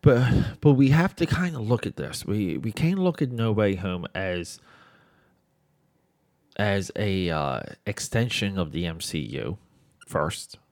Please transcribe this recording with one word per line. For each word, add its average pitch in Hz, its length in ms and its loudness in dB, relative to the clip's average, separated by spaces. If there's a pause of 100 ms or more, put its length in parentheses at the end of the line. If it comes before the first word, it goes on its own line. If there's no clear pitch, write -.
But, 123 580 4
but 147 140 6
we 135 160 6
have 165 280 4
to 170 80 2
kinda 165 340 -2
look 113 260 0
at - 100 -6
this. - 300 -8
We, 95 320 -2
we 104 160 -4
can't 180 260 0
look 180 220 0
at 127 100 -2
No 113 220 0
Way 104 220 2
Home 92 380 -6
as, 90 460 -6 (2000)
as 98 400 0
a, 95 320 0
uh, 71 320 -2 (240)
extension 104 720 -2
of 82 160 -4
the 87 120 -2
M 82 140 -6
C - 200 -6
U 65 380 -6 (480)
first. - 520 -4 (140)